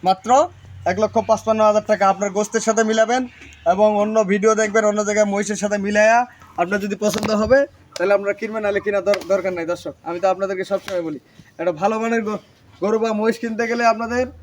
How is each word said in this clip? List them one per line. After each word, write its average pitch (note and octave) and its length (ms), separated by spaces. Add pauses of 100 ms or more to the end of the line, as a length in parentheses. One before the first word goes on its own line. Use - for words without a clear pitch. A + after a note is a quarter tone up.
মাত্র F#3+ 260 (640)
এক F#3 120
লক্ষ G#3+ 140 (120)
পাঁচপান্ন A3 400
হাজার G#3 220
টাকা। G3+ 220
আপনার G3 240
গোস্তের G#3 300
সাথে A3 240
মিলাবেন A3 320 (500)
এবং G#3 160 (140)
অন্য G#3+ 140 (160)
ভিডিও G#3 280
দেখবেন, G#3+ 300
অন্য G#3 180
জায়গায় G#3 240
মহিষের G3+ 300
সাথে G#3 140 (100)
মিলাইয়া G#3+ 320 (440)
আপনার F#3 220
যদি G3+ 200
পছন্দ G#3+ 260 (100)
হবে, A3+ 180 (380)
তাহলে F#3+ 200
আপনারা G3 240
কিনবেন, A3 240
নাহলে G3+ 200
কেনার G3+ 220
দর-, G3+ 260
দরকার F#3+ 260
নাই, E3 140
দর্শক। E3 220 (140)
আমি F3 140
তো G3 100
আপনাদেরকে F#3+ 380
সবসময় F#3+ 360
বলি, D3+ 120 (400)
একটা E3+ 220
ভালো G3+ 200
মানের A3+ 260
গ-, G#3+ 160 (380)
গরু G#3+ 220
বা A3+ 80 (100)
মহিষ A3 220
কিনতে A3+ 280
গেলে A#3+ 120 (100)
আপনাদের A#3 320 (180)